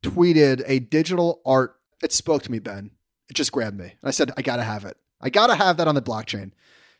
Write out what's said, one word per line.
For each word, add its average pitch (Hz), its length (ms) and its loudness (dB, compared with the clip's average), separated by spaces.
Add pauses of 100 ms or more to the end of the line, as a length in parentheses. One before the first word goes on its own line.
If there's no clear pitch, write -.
tweeted 156 640 4
a 135 120 2
digital 165 680 -2
art. 131 300 2 (280)
It 151 80 -4
spoke 151 320 -2
to - 80 -10
me, 113 80 -6
Ben. 101 320 -12 (380)
It - 40 -20
just - 180 -2
grabbed 107 260 -4
me. 90 80 -12
And - 220 -12
I 139 40 -2
said, 135 260 -2
"I 139 60 -8
gotta 120 200 -4
have 107 220 -8
it. - 120 -18 (220)
I 135 100 -6
gotta 214 260 4
have 180 220 2
that 165 100 0
on 147 80 2
the 135 60 2
blockchain." 107 500 -10 (480)